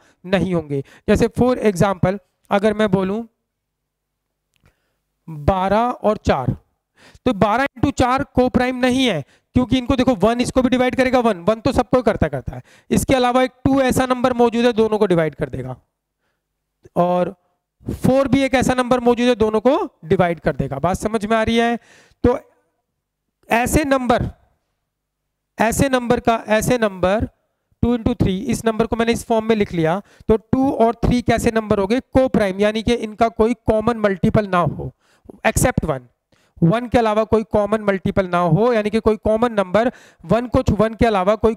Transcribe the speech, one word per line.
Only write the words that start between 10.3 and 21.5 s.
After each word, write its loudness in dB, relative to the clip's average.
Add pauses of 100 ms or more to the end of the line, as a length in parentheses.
इसको -2
भी 2
divide 0
करेगा, 2
वन, 0
वन -2
तो -2
सबको -2
करता 0
करता -10
है, -16 (300)
इसके 0
अलावा 2
एक -2 (140)
टू 2
ऐसा 0
number -2
मौजूद 2
है 2
दोनों 0
को 0
divide 0
कर -8
देगा, -10 (1200)
और 0 (500)
फ़ोर 0
भी 2
एक 0
ऐसा 2
नंबर 0
मौजूद 2
है 4
दोनों 0
को 4 (340)
divide 0
कर -2
देगा। -6
बात -2
समझ -4
में 0
आ 0
रही 0